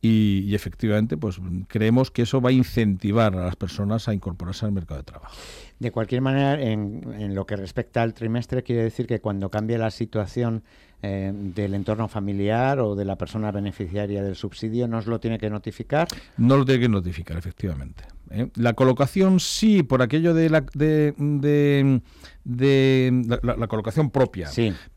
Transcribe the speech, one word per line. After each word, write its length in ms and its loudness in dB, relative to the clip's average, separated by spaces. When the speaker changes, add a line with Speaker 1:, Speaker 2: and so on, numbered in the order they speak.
Speaker 1:
y, 440 4
y 80 0
efectivamente, 600 0
pues, 240 -6
creemos 440 2
que 120 -6
eso 200 0
va 80 4
a 20 4
incentivar 840 2
a 100 -4
las 100 -4
personas 500 -4
a 60 -2
incorporarse 540 -6
al 60 -2
mercado 280 -6
de 40 -14
trabajo. 300 -20
Speaker 2:
De 140 -6
cualquier 280 -2
manera, 400 2
en, 400 -2
en 160 -6
lo 120 -4
que 100 -6
respecta 460 -4
al 100 0
trimestre, 500 -4
quiere 200 -2
decir 240 -4
que 160 -4
cuando 280 -4
cambie 280 -2
la 120 -2
situación, 720 -4
eh, 340 -4
del 380 -4
entorno 360 -2
familiar 720 -2
o 160 0
de 100 -2
la 100 -4
persona 340 -6
beneficiaria 720 -4
del 140 -4
subsidio, 520 -4
¿no 100 -4
os 80 -6
lo 140 -2
tiene 180 -4
que 100 -4
notificar? 580 -4
Speaker 1:
No 220 6
lo 80 4
tiene 160 4
que 80 2
notificar, 480 -2
efectivamente, 640 -8
¿eh? 260 -4
La 180 2
colocación 680 4
sí, 440 4
por 180 2
aquello 320 2
de 160 4
la, 240 2
de, 420 2
de, 840 4
de 840 4
la, 160 0
la, 140 0
la 120 -2
colocación 420 -2
propia. 380 0
Speaker 2:
Sí. 220 0